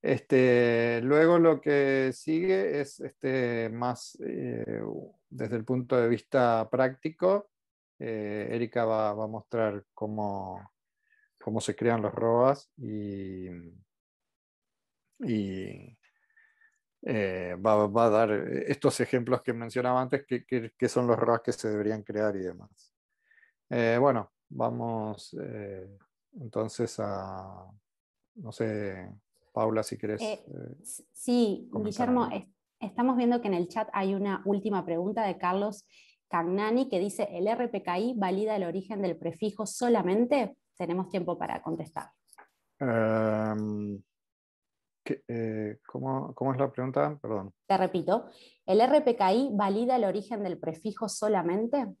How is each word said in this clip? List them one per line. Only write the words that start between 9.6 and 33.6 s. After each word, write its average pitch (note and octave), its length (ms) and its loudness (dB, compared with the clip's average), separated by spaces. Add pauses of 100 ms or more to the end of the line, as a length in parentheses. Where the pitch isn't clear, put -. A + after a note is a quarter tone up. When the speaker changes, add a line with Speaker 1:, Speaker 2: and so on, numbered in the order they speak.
Speaker 1:
cómo, G2 800 -6 (680)
cómo A2 200 -4
se - 160 -4
crean A#2 260 2
los G#2 100 -2
roas A#2+ 640 2
y, G2 720 -8 (1700)
y, G2 760 -4 (1040)
eh, F#2 640 -2
va, G#2+ 220 6
va A2+ 200 4
a A2+ 40 6
dar G#2+ 220 4
estos - 680 0
ejemplos B2 420 0
que B2+ 100 -4
mencionaba B2 480 0
antes, C3 260 -2
que, A#2+ 180 -4
que, A2+ 320 -4
que B2 120 2
son B2 180 2
los A#2 100 6
roas A#2 260 2
que B2 100 -2
se - 160 -4
deberían G#2+ 340 0
crear G#2 320 0
y G2 60 -6
demás. F#2 520 -12 (800)
Eh, A#2 300 2
bueno, B2 320 2 (160)
vamos, A#2 920 -6
eh, G2+ 560 -12 (440)
entonces A2+ 580 -4
a... F#2+ 720 -8 (640)
No D3+ 180 -14
sé, G2+ 600 -4 (460)
Paula, A2 240 2
si - 160 -6
querés, G#2+ 240 -4
Speaker 2:
Eh, G#3+ 120 -4
Speaker 1:
eh, - 480 -14
Speaker 2:
s-, - 300 -16
sí, A#3 600 0
Speaker 1:
comentar G#3+ 340 -2
Speaker 2:
Guillermo, B3 200 4
Speaker 1:
algo. - 100 -6
Speaker 2:
es-, G3 120 -8 (300)
estamos A#3+ 380 0
viendo A#3+ 240 4
que A#3 80 -4
en G3 60 2
el F3 120 0